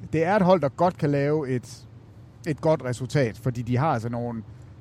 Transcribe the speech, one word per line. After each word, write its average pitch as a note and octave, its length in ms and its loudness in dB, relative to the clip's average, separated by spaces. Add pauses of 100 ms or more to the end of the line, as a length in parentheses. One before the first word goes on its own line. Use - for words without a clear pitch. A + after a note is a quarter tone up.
(140)
det D#3+ 120 2
er F#3+ 100 2
et G#3+ 60 4
hold, F3+ 200 6
der C#3+ 80 0
godt F3+ 280 0
kan D3 120 0
lave C#3+ 400 0
et, - 380 -6 (600)
et D3 140 -4
godt D#3 240 2
resultat, B2 580 0
fordi B2 180 -2
de B2 160 0
har C#3+ 100 2
altså A#2 220 -2
nogle, A#2+ 340 -6 (380)